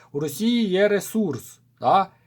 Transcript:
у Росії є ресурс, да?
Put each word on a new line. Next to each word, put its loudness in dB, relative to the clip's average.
у -6
Росії -2
є 2
ресурс, -4
да? 2